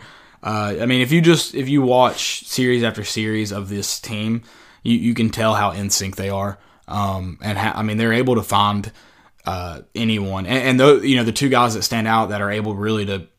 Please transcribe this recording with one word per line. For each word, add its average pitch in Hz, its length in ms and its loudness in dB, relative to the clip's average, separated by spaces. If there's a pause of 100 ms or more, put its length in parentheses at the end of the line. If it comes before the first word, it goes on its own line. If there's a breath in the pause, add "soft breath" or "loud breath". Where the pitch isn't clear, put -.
(420 loud breath)
Uh, 107 380 -4
I 117 60 -2
mean, 127 140 2
if 127 120 0
you 170 80 6
just, 165 340 4
if 131 140 -4
you 139 140 2
watch 123 640 2
series 123 400 0
after 107 200 -4
series 110 480 -4
of 98 160 -8
this 101 300 -6
team, 110 440 -4 (420 loud breath)
you, 117 120 2
you 113 180 0
can 113 160 0
tell 110 240 0
how 104 180 0
in 98 180 -6
sync 95 260 -4
they 98 140 -4
are. 98 280 -4 (280 soft breath)
Um, 95 560 -6
and 104 160 -4
ha-, 107 160 -2
I 110 80 -6
mean, 107 140 -2
they're 113 160 2
able 123 240 2
to 101 60 0
find, 101 500 2 (520 soft breath)
uh, 90 360 -8 (140)
anyone. 98 520 -2
And, 123 160 0
and 127 180 4
tho-, 139 200 8
you 131 160 2
know, 120 80 2
the 113 80 0
two 139 160 0
guys 120 260 4
that 95 80 -6
stand 113 240 -2
out 110 220 2
that 101 120 -4
are 101 120 -2
able 107 240 -4
really 104 300 -2
to, 98 200 -6 (120)